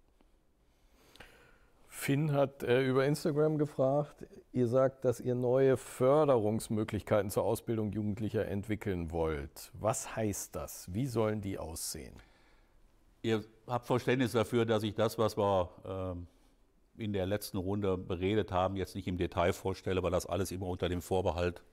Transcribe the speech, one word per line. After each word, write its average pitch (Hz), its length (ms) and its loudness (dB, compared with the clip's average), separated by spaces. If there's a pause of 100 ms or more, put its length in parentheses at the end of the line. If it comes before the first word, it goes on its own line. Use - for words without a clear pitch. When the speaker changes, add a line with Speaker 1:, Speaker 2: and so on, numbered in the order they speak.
(1900)
Speaker 1:
Finn 147 460 0
hat, 139 300 0
äh, 123 220 4
über 131 220 4
Instagram 151 520 2
gefragt, 147 680 0 (260)
ihr 123 140 4
sagt, 131 380 2
dass 123 160 2
ihr 123 140 -2
neue 127 420 4
Förderungsmöglichkeiten 110 1500 2
zur 98 140 0
Ausbildung 107 480 -2
Jugendlicher 104 560 -2
entwickeln 95 640 -4
wollt. 80 600 -4
Was 104 420 -2
heißt 107 400 -4
das? - 360 -10
Wie 117 140 -2
sollen 110 340 0
die 98 180 -6
aussehen? 78 560 -10 (1080)
Speaker 2:
Ihr 110 220 0 (220)
habt 123 200 -4
Verständnis 127 460 2
dafür, 117 320 2
dass 110 180 2
ich 107 120 -4
das, 110 240 0
was 110 180 2
wir, 98 320 2 (160)
ähm, 92 420 -8 (680)
in 104 160 -4
der 95 140 0
letzten 101 320 -4
Runde 95 400 0
beredet 95 540 0
haben, 95 240 0
jetzt 92 200 -6
nicht 98 100 -8
im 92 120 -2
Detail 90 340 2
vorstelle, 95 500 -2
weil 87 80 0
das 87 160 0
alles 90 240 -2
immer 92 160 -6
unter 90 220 -2
dem 87 140 -2
Vorbehalt 87 600 -2 (100)